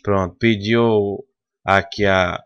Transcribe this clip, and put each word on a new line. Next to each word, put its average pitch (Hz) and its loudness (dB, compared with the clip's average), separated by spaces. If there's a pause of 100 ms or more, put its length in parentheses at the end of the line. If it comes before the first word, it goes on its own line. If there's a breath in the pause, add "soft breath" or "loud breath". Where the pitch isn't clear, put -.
Pronto, 95 -2
pediu 107 0 (380)
aqui 98 0
a 92 0